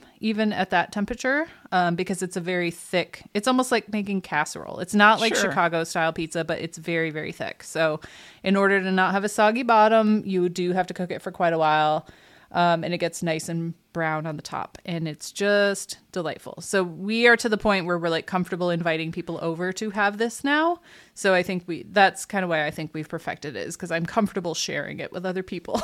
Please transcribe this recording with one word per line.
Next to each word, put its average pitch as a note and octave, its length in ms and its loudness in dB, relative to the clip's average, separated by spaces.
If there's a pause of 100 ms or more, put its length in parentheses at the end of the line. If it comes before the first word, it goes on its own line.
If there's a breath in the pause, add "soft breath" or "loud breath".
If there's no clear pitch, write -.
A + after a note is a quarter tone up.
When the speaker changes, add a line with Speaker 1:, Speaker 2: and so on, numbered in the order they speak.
(200)
Speaker 1:
even G#3+ 340 0
at F#3+ 160 -2
that F3 220 0
temperature, C4 560 -2 (240 loud breath)
um, F3 240 2
because F#3 260 -4
it's F#3 160 -6
a F3+ 40 -6
very F3 280 -2
thick, - 540 -4 (100)
it's G#3 140 -2
almost B3+ 240 2
like A3+ 200 0
making G3+ 300 -2
casserole. - 560 -4
It's - 160 -8
not G#3 260 8
like A3+ 140 2
Speaker 2:
Sure. G3+ 160 2
Speaker 1:
Chicago E3+ 340 2
style D#3+ 300 0
pizza, E3 300 -4
but D#3+ 160 -4
it's D#3+ 180 -8
very, E3 320 -2
very D3+ 220 -8
thick. - 320 -8
So D#3 360 0 (440 loud breath)
in F#3+ 120 2
order G3 280 4
to F#3+ 80 0
not F#3 220 4
have G3 100 0
a G#3 60 0
soggy A3 340 2
bottom, A3 640 6
you F3+ 200 2
do F3+ 260 -2
have F#3 140 2
to F3+ 60 -8
cook F3 160 -6
it - 140 -8
for F#3+ 80 -8
quite E3+ 220 2
a D#3+ 40 0
while. D#3 480 2 (460 loud breath)
Um, E3+ 320 2
and F3 100 -2
it F3 60 -4
gets E3+ 240 -4
nice D#3+ 260 -2
and E3 240 -4 (200)
brown D#3 340 -2
on D#3 100 -6
the C#3 60 -12
top, - 420 -10
and E3 220 -4
it's - 240 -10
just G3+ 680 0 (140)
delightful. - 500 -8
So F#3+ 220 2
we G3 440 0
are A#3+ 100 8
to A#3 120 0
the G#3+ 80 2
point G3 300 2
where F3 100 0
we're, E3+ 120 0
like, D#3+ 180 0
comfortable F3+ 420 0
inviting E3 420 0
people E3+ 300 -6
over E3 320 -2
to G#3+ 160 -6
have G3+ 300 0
this A#3 240 -4
now. D#4 360 2 (360 loud breath)
So F#3+ 180 2
I F3+ 80 4
think F3+ 240 -4
we, D#3+ 240 -8
that's F#3+ 360 4
kind G3 180 -2
of F3+ 60 -2
why D#3 160 0
I D3+ 60 -2
think D#3 220 -8
we've D#3 160 -8
perfected D#3 460 -8
it, F#2+ 120 -6
is E3+ 80 -10
'cause F3 160 -10
I'm E3 140 -2
comfortable F#3 480 -2
sharing D3 460 -6
it D3+ 120 -8
with F3+ 140 -8
other F#3 160 -4
people. F#3+ 420 -6